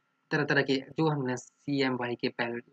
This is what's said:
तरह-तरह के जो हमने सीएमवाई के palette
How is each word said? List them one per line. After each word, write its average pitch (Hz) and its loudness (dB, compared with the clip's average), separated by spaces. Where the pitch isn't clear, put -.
तरह-तरह 143 2
के 135 2
जो 160 -2
हमने 131 0
सीएमवाई 127 -2
के 123 -2
palette 120 -6